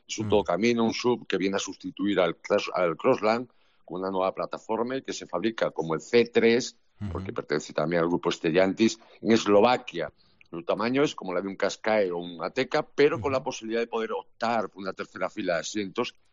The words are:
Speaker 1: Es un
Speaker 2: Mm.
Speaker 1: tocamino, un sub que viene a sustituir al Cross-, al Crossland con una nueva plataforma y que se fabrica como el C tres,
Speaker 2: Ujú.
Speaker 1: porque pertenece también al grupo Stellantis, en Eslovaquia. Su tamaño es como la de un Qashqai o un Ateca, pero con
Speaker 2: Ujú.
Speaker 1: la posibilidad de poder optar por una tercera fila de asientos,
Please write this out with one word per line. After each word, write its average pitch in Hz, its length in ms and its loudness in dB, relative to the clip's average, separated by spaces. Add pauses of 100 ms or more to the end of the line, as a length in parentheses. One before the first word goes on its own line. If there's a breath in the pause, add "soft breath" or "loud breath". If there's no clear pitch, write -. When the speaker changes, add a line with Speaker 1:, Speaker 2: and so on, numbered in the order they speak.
Speaker 1:
Es - 120 -10
un 107 100 -4
Speaker 2:
Mm. 101 40 -4
Speaker 1:
tocamino, 104 520 2
un 110 100 2
sub 120 340 -2
que 95 100 -2
viene 95 180 -2
a 98 40 -2
sustituir 95 600 -4
al 87 160 2
Cross-, - 380 -2
al 85 240 0
Crossland 117 500 0 (380)
con 92 160 -8
una 95 100 -4
nueva 95 240 0
plataforma 113 640 -4
y 127 60 -10
que 95 100 -8
se 90 120 -10
fabrica 87 460 -2
como 80 240 -2
el 78 60 -2
C 117 240 4
tres, 117 500 2 (240)
Speaker 2:
Ujú. 98 140 -8
Speaker 1:
porque 95 180 -8
pertenece - 400 -4
también 82 300 0
al 85 80 2
grupo 85 200 0
Stellantis, 92 720 2 (220 soft breath)
en 101 100 2
Eslovaquia. 107 800 4 (380 soft breath)
Su 85 140 -10
tamaño 113 400 0
es 156 120 0
como 92 180 -8
la 90 80 0
de 98 80 -4
un 92 80 -8
Qashqai 98 540 0
o 87 80 -4
un 87 220 -10
Ateca, 131 460 -4
pero 143 320 2
con 127 120 -2
Speaker 2:
Ujú. 131 80 2
Speaker 1:
la - 40 -6
posibilidad 113 380 -4
de 120 60 -4
poder 113 260 -4
optar 113 560 -4
por 92 140 -16
una 95 100 -6
tercera 92 360 -6
fila 90 260 -2
de 80 60 0
asientos, 104 540 -4 (180)